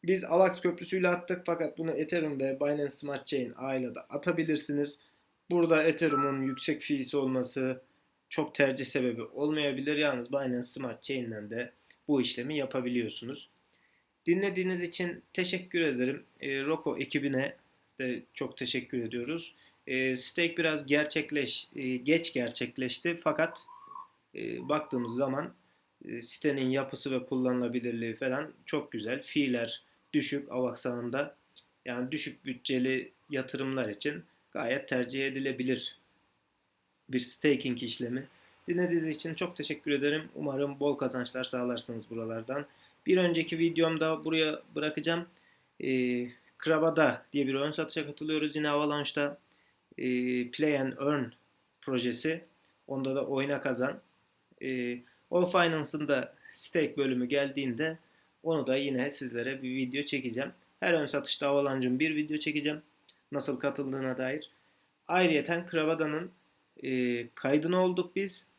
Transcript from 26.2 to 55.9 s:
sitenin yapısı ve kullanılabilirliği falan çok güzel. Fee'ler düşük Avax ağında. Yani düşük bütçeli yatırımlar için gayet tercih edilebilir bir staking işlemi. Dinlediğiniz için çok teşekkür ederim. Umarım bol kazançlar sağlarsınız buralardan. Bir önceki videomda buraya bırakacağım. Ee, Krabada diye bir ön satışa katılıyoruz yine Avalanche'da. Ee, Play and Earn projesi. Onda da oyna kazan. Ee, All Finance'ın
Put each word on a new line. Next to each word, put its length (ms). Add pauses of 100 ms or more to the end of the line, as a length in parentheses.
sitenin 480
yapısı 400
ve 160
kullanılabilirliği 880
falan 380 (140)
çok 260
güzel. 300
Fee'ler 600 (300)
düşük 400
Avax 340
ağında. 500 (480)
Yani 280
düşük 320
bütçeli 680 (180)
yatırımlar 580
için 360 (280)
gayet 360
tercih 380
edilebilir 720 (1120)
bir 120
staking 640
işlemi. 440 (420)
Dinlediğiniz 400
için 260
çok 220
teşekkür 340
ederim. 440
Umarım 460
bol 160
kazançlar 480
sağlarsınız 640
buralardan. 560 (400)
Bir 120
önceki 400
videomda 640
buraya 380 (120)
bırakacağım. 520 (580)
Ee, 440 (300)
Krabada 760
diye 140
bir 80
ön 160
satışa 360
katılıyoruz 500
yine 120
Avalanche'da. 680 (600)
Ee, 520
Play 280
and 140
Earn 320 (580)
projesi. 600 (420)
Onda 280
da 120
oyna 360
kazan. 380 (600)
Ee, 360 (320)
All 160
Finance'ın 600